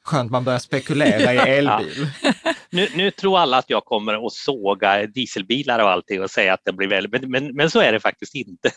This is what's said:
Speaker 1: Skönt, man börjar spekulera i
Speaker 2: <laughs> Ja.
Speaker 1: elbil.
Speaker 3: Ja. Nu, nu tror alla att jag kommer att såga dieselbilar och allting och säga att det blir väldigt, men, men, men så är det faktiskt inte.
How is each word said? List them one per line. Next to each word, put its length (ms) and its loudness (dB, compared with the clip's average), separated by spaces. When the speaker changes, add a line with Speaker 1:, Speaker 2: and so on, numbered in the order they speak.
Speaker 1:
Skönt, 260 -2
man 140 0
börjar 140 0
spekulera 760 0
i 40 2
Speaker 2:
<laughs> 0 -
Ja. 100 4
Speaker 1:
elbil. 640 0
Speaker 3:
Ja. 100 2
Nu, 240 -2
nu 160 0
tror 280 0
alla 180 2
att 140 0
jag 140 0
kommer 420 -4
att 60 -6
såga 720 0
dieselbilar 720 -4
och 120 4
allting 320 -2
och 80 -6
säga 240 2
att 100 -4
det 80 -2
blir 160 -2
väldigt, 240 -2
men, 80 -8
men, 260 -4
men 140 2
så 100 2
är 120 4
det 80 0
faktiskt 340 -4
inte. 420 -4